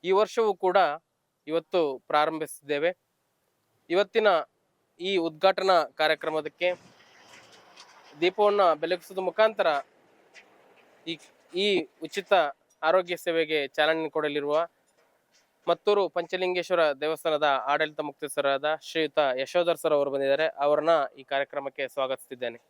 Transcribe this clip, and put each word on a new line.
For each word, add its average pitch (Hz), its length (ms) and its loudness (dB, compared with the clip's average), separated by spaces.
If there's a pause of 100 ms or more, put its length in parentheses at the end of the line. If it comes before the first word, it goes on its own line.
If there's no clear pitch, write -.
ಈ 180 80 0
ವರ್ಷವೂ 208 420 0
ಕೂಡ 180 220 0 (680)
ಇವತ್ತು 160 520 -2
ಪ್ರಾರಂಭಿಸಿದ್ದೇವೆ. 151 960 -2 (920)
ಇವತ್ತಿನ 208 360 2 (760)
ಈ 190 160 -2
ಉದ್ಘಾಟನಾ 180 680 2
ಕಾರ್ಯಕ್ರಮದಕ್ಕೆ 156 1080 -2 (1300)
ದೀಪವನ್ನ 196 540 4
ಬೆಳಗಿಸುವ 175 460 -6
ಮುಖಾಂತರ 208 460 0 (1400)
ಈ, 165 120 -8 (360)
ಈ 185 340 0 (140)
ಉಚಿತ 180 300 -4 (500)
ಆರೋಗ್ಯ 175 340 0
ಸೇವೆಗೆ 156 520 -2
ಚಾಲನೆ 160 400 0
ಕೊಡಲಿರುವ 147 600 -2 (1000)
ಮತ್ತೂರು 190 400 2
ಪಂಚಲಿಂಗೇಶ್ವರ 180 840 0
ದೇವಸ್ಥಾನದ 151 500 -2
ಆಡಳಿತ 147 580 0
ಮುಖ್ಯಸ್ಥರಾದ 143 840 -4
ಶ್ರೀಯುತ 156 360 -2 (220)
ಯಶೋಧರ್ 170 380 0
ಸರ್ 160 140 0
ಅವರು 143 180 2
ಬಂದಿದ್ದಾರೆ. 139 380 0
ಅವರನ್ನ 151 420 0 (260)
ಈ 135 60 -20
ಕಾರ್ಯಕ್ರಮಕ್ಕೆ 139 680 -6
ಸ್ವಾಗತಿಸುತ್ತಿದ್ದೇನೆ. 127 680 -6 (120)